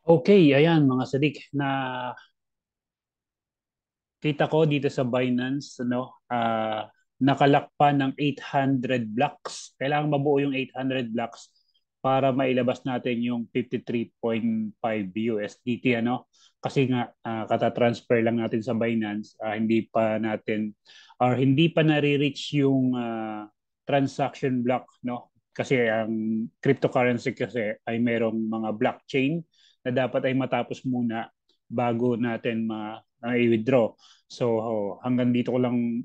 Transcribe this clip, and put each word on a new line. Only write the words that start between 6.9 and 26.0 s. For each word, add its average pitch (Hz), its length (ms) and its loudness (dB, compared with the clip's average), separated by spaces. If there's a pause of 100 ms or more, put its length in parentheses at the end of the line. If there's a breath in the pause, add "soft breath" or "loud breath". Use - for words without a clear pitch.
nakalak 143 560 4
pa 143 160 4
ng 135 240 0
eight 139 240 -4
hundred 131 720 0
blocks. - 640 -6
Kailangan 147 320 -2
mabuo 143 320 2
yung 139 140 -2
eight 131 180 -6
hundred 131 400 -4
blocks - 340 -6 (540)
para 135 320 2
mailabas 127 480 0
natin 123 400 -4
yung 120 200 -4 (120)
fifty-three 117 640 -4
point 110 640 -2
five 110 320 -2
U 110 240 -2
S 101 240 -8
D 120 160 -4
T, 127 160 0
ano? 120 320 -2 (320 soft breath)
Kasi 131 320 0
nga, 123 180 -2 (140)
ah, 113 240 -6
katatransfer 117 800 0
lang 117 160 0
natin 110 240 -4
sa 123 80 -2
Binance, 110 640 -4
ah, 110 160 -6
hindi 110 320 0
pa 110 320 0
natin, 107 560 -4 (480 loud breath)
or 123 160 2
hindi 135 320 4
pa 160 160 2
nare-reach 147 720 0
yung, 131 400 2
ah, 110 480 -8 (400)
transaction 135 800 0
block, 123 240 -2 (160)
no? 120 240 -8 (240)
Kasi 123 320 0
ang 110 640 -2 (100)